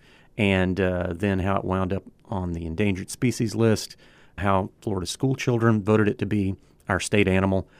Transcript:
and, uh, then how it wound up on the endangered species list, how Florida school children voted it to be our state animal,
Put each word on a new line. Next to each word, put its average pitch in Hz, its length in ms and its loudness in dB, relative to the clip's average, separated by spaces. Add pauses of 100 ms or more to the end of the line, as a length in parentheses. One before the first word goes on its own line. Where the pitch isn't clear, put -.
(360)
and, 95 420 2
uh, 90 380 -2
then 98 220 0
how 98 180 0
it - 80 -6
wound 92 300 -2
up 92 80 -6 (260)
on 90 240 -4
the 82 140 -6
endangered 92 440 -2
species 117 440 -2
list, 110 420 0 (420)
how 98 300 0 (140)
Florida 95 240 -4
school 131 300 -2
children 113 460 2
voted 107 240 4
it 104 120 0
to 107 80 -2
be 101 280 -2 (320)
our 92 140 0
state 101 280 2
animal, 95 380 2 (140)